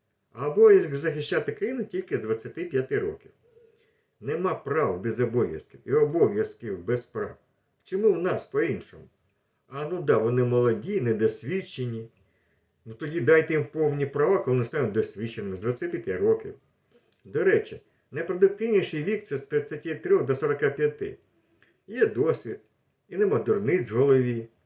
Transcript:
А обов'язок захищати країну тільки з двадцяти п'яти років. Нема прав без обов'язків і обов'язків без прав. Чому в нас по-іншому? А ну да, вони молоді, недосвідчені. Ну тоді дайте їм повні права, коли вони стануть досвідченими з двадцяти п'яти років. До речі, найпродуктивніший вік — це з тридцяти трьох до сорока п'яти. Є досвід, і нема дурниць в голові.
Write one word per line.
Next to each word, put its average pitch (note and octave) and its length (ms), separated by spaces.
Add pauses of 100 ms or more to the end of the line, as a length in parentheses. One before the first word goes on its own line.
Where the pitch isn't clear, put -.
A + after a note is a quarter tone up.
(340)
А - 140
обов'язок F3 480
захищати D#3 560
країну B3 320
тільки F3+ 340
з - 20
двадцяти A2 460
п'яти C3 340
років. - 320 (880)
Нема E3 360
прав B2 460
без A2 180
обов'язків A2 680
і B2 80
обов'язків A#2 880
без A#2+ 260
прав. - 300 (480)
Чому G3+ 300
в E3 40
нас F3 280
по-іншому? B2+ 580 (640)
А D3 200
ну F3 140
да, C#3 160
вони B2 260
молоді, A#2+ 580
недосвідчені. A#2 1080 (760)
Ну A2+ 80
тоді D#3 280
дайте D#3+ 320
їм D3 120
повні C#3+ 400
права, D3+ 320
коли B2+ 180
вони A#2+ 100
стануть B2 260
досвідченими G#2 640
з F2+ 40
двадцяти D3 400
п'яти F#2 180
років. G#2+ 360 (720)
До B2+ 180
речі, E3+ 380 (300)
найпродуктивніший F3+ 920
вік — G#3 200
це C#3 140
з C3 40
тридцяти D3+ 540
трьох F3 300
до B2+ 100
сорока C#3+ 340
п'яти. - 480 (680)
Є A3+ 180
досвід, B2 540 (500)
і F3 80
нема F#3 220
дурниць A2+ 520
в A2+ 60
голові. B2 500 (180)